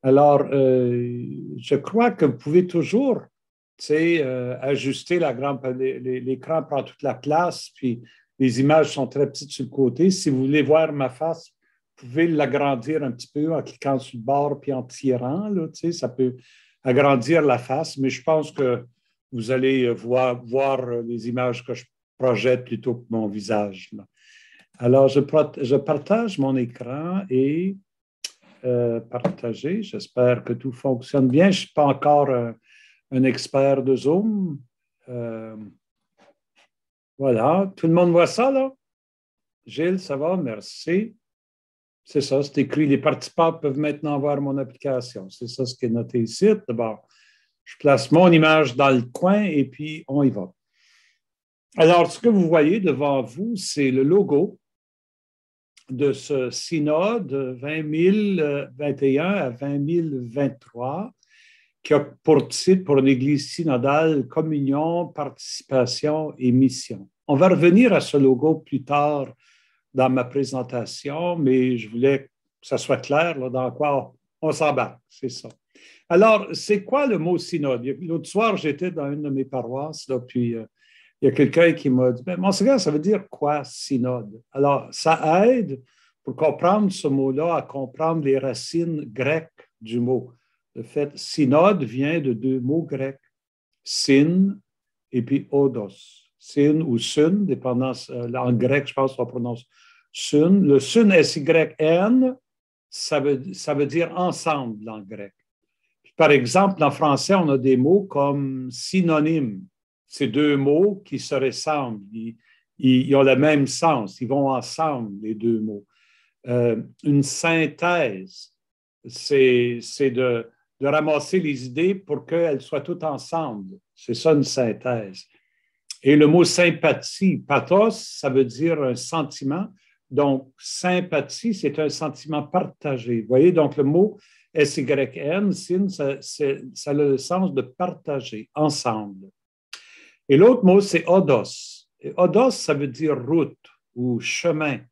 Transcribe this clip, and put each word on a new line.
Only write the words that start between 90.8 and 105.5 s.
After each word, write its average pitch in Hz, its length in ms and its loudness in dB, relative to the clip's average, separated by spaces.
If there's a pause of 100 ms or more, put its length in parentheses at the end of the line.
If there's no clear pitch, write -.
fait, 147 340 -6
synode 156 680 2
vient 139 360 -2
de 135 140 -2
deux 131 260 -2
mots 139 220 -2
grecs, 139 380 -8 (640)
syn 170 760 2 (520)
et 123 100 -2
puis 135 300 -2
odos. 123 800 -2 (100)
Syn 151 420 2
ou 131 160 -2
sun, 170 480 0
dépendant, 127 460 -2 (180)
euh, 120 240 -10
en 127 180 -2
grec, 131 360 0
je - 80 -14
pense 135 200 -2
qu'on 117 120 -4
prononce 120 360 -8 (480)
sun. 170 540 4
Le 139 140 6
sun, 214 320 4
S 165 240 4
Y 160 420 2
N, 220 580 2 (540)
ça - 300 -4
veut, 139 340 -2
ça - 220 -6
veut 143 100 0
dire 165 300 -4
ensemble 135 760 -4
en 107 120 -14
grec. 101 320 -16 (680)